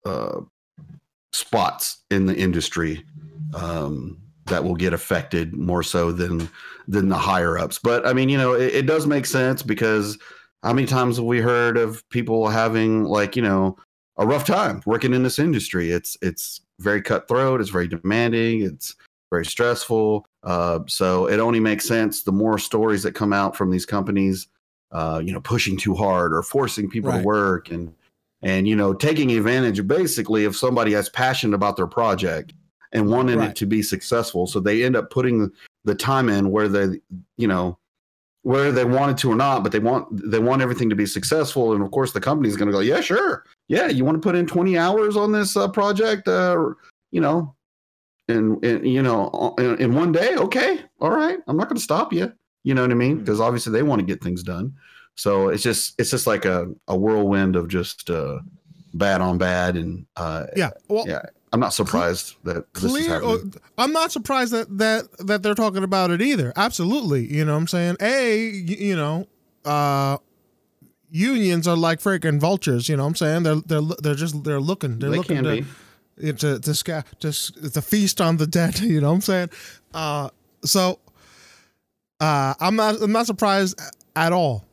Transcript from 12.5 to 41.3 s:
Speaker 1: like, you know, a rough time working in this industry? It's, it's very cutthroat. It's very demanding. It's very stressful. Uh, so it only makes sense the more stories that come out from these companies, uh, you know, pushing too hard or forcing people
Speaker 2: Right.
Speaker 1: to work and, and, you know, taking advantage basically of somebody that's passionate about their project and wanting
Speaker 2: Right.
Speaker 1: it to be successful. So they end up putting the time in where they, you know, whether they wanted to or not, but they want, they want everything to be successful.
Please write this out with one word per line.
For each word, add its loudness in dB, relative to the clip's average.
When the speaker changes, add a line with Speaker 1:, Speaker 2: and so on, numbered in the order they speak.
Speaker 1:
like, 0
you 0
know, 2
a 2
rough 2
time 0
working 0
in 2
this 0
industry? 0
It's, -4
it's -6
very 0
cutthroat. 0
It's -2
very 0
demanding. 0
It's -6
very -2
stressful. 0
Uh, 0
so 0
it 2
only 2
makes 0
sense -2
the -2
more 2
stories 0
that -4
come -2
out 0
from 0
these 0
companies, 0
uh, -2
you -4
know, -8
pushing -2
too 0
hard 0
or 0
forcing -2
people -4
Speaker 2:
Right. 0
Speaker 1:
to -2
work 0
and, -8
and, 2
you 4
know, 2
taking 2
advantage 2
basically 0
of 0
somebody 2
that's 0
passionate 0
about 0
their -2
project -2
and 2
wanting 2
Speaker 2:
Right. 0
Speaker 1:
it -12
to -2
be 0
successful. -2
So -2
they 2
end 2
up -2
putting 0
the 0
time 2
in 2
where 2
they, 0
you 0
know, -2
whether 2
they 2
wanted 2
to 0
or 4
not, 2
but -2
they 2
want, -2
they 2
want 2
everything 0
to 0
be 2
successful. 0